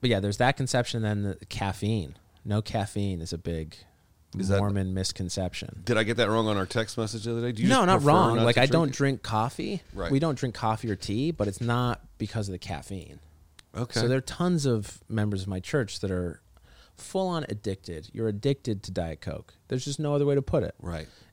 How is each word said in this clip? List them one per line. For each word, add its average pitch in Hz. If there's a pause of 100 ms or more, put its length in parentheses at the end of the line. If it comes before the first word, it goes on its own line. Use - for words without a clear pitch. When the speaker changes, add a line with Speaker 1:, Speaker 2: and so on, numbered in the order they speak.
Speaker 1:
but 123
yeah, 104
there's 101
that 127
conception. 123
Then 104
the 98
caffeine. 101 (300)
No 107
caffeine 101
is 82
a 80
big 80 (600)
Speaker 2:
Is 95
that 98
Speaker 1:
Mormon 98
misconception. 92
Speaker 2:
Did 117
I 110
get 107
that 110
wrong 113
on 104
our 95
text 110
message 110
the 117
other 117
day? 120
Do 104
you 185
Speaker 1:
No, 262
Speaker 2:
just 214
Speaker 1:
not 185
Speaker 2:
prefer 143
Speaker 1:
wrong. 151
Speaker 2:
not 113
Speaker 1:
Like, 120
Speaker 2:
to 120
Speaker 1:
I 131
Speaker 2:
drink 143
Speaker 1:
don't 160
Speaker 2:
it? 131
Speaker 1:
drink 139
coffee. 123 (120)
Speaker 2:
Right. 87
Speaker 1:
We 135
don't 151
drink 123
coffee 110
or 98
tea, 123
but 104
it's 98
not 120 (160)
because 107
of 101
the 90
caffeine. 78 (560)
Speaker 2:
Okay. 120
Speaker 1:
So 117
there 131
are 131
tons 170
of 113 (100)
members 104
of 98
my 95
church 117
that 95
are 90 (540)
full 190
on 170
addicted. 95
You're 113
addicted 110
to -
Diet 82
Coke. - (120)
There's 131
just 143
no 147
other 143
way 139
to 139
put -
it. -
Speaker 2:
Right. 82 (260)